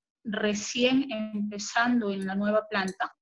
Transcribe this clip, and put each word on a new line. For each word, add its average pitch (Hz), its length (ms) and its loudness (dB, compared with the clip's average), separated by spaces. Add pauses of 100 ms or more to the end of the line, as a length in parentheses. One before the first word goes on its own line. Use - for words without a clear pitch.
(240)
recién 240 880 0
empezando 214 1000 0
en 190 120 -4
la 190 100 -2
nueva 208 340 2
planta. 190 520 -2